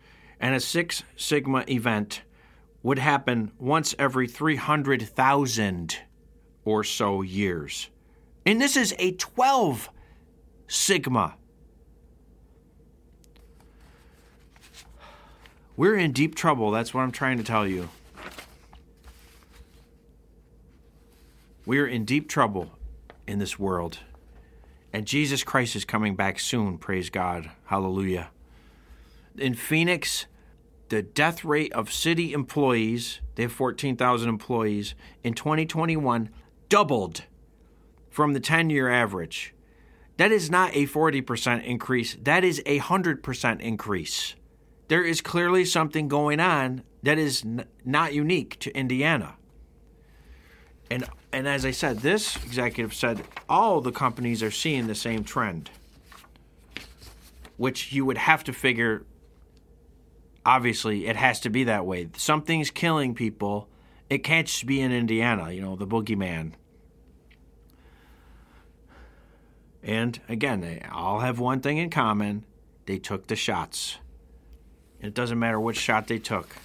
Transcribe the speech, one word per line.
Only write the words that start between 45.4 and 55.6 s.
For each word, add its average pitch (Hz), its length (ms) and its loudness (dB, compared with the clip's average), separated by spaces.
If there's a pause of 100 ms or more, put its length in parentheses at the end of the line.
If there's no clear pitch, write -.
something 156 460 0
going 147 320 2
on 135 420 2 (180)
that 151 160 4
is 143 280 0
n-, 113 200 -6 (200)
not 147 280 2
unique 151 460 0
to - 160 -8
Indiana. 131 600 0 (1500)
And, 127 160 -4 (260)
and 131 160 -2
as 139 160 0
I 131 80 0
said, 127 280 -2
this 185 440 0
executive 120 500 -2
said 117 300 -2 (240)
all 185 320 4
the 120 140 -2
companies 117 500 -2
are 107 80 0
seeing 131 360 -2
the 107 80 -4
same 110 280 -4
trend, 95 460 -4 (1900)